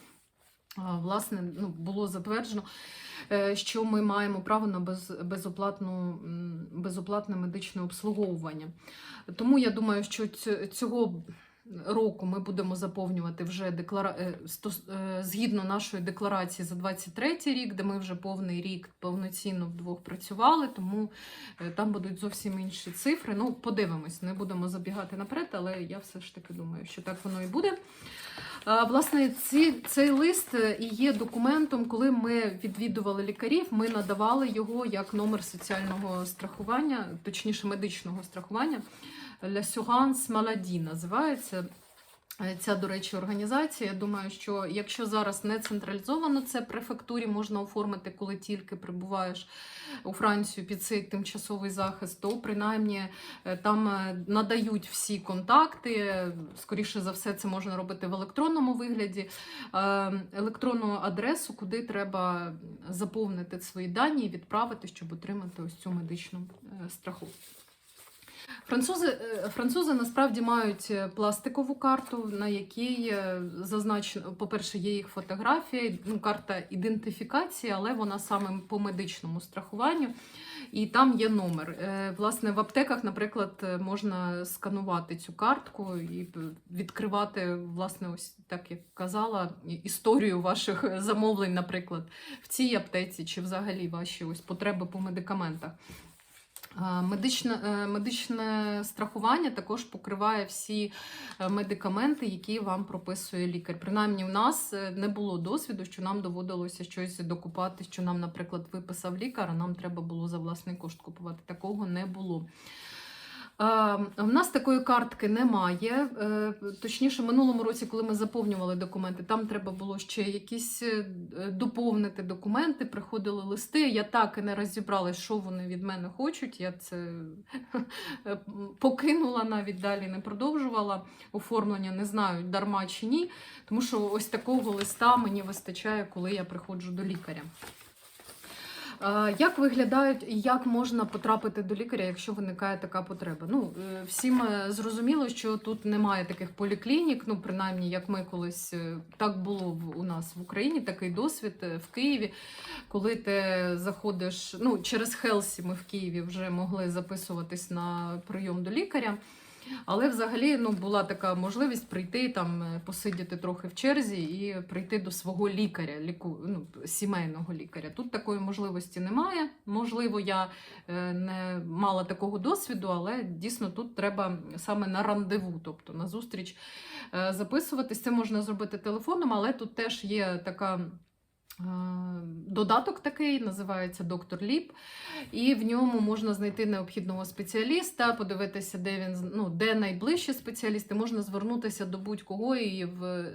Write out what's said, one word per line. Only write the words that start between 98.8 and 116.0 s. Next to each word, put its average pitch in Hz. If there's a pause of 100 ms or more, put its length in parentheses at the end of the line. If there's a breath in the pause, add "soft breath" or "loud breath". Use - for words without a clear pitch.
страхування 226
також 220
покриває 208
всі, 208 (480 loud breath)
е, 185
медикаменти, 202
які 202
вам 196
прописує 185
лікар. 170
Принаймні, 202
в 185
нас, 220
е, 196
не 196
було 202
досвіду, 190
що 185
нам 196
доводилося 180
щось 180
докупати, 175
що -
нам, 175
наприклад, 175
виписав 180
лікар, 214
а 165
нам 175
треба 175
було 170
за 170
власний 170
кошт 165
купувати. 170
Такого 196
не 180
було. 185 (1120 loud breath)
Е, 214 (180)
в 214
нас 349
такої 269
картки 240
немає. 220 (120)